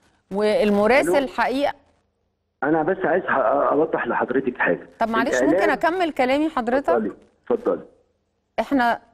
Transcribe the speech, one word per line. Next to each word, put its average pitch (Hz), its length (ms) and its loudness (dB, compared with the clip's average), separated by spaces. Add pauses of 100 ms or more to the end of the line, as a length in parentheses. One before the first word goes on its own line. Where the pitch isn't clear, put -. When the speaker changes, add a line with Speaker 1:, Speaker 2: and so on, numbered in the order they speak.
(340)
Speaker 1:
والمراسل 214 840 2
Speaker 2:
ألو؟ 277 120 0
Speaker 1:
حقيقه. 247 440 -2 (880)
Speaker 2:
انا 156 200 2
بس 185 220 0
عايز 165 200 0
ح-، - 140 -2 (340)
اوضح 151 340 0
لحضرتك 120 520 -4
حاجه. - 300 -2 (100)
Speaker 1:
طب 220 120 -2
معلش، 226 180 -2
Speaker 2:
الإعلام 262 260 0
Speaker 1:
ممكن 403 160 2
اكمل 339 420 0
كلامي 277 360 0
حضرتك؟ 254 420 -2
Speaker 2:
اتفضلي، 220 220 0 (380)
اتفضلي. 104 320 0 (800)
Speaker 1:
احنا 240 400 0 (140)